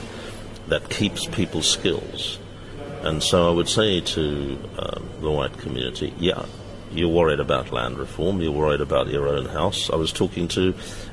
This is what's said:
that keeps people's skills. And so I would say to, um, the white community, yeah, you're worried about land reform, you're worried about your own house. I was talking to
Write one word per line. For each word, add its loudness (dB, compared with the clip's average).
that 0
keeps 0
people's 0
skills. -2
And 0
so 6
I 4
would 4
say 4
to, -2
um, -6
the 0
white 0
community, -4
yeah, 2
you're 2
worried 6
about 2
land -2
reform, 0
you're 2
worried 4
about 2
your 2
own 0
house. 0
I 2
was 2
talking 0
to 2